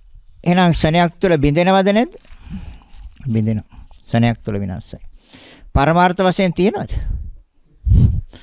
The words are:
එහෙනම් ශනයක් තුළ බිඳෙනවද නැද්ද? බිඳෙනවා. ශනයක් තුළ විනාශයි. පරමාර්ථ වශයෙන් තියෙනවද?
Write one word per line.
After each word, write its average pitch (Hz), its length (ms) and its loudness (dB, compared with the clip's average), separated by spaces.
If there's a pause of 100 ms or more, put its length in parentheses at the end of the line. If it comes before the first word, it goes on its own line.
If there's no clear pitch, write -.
(440)
එහෙනම් 175 300 4
ශනයක් 165 460 0
තුළ 175 180 2
බිඳෙනවද 180 560 2
නැද්ද? 254 200 0 (1120)
බිඳෙනවා. 110 520 -4 (240)
ශනයක් 117 400 0
තුළ 104 180 -6
විනාශයි. 92 400 -12 (720)
පරමාර්ථ 175 500 2
වශයෙන් 185 280 0
තියෙනවද? 214 400 -2 (1500)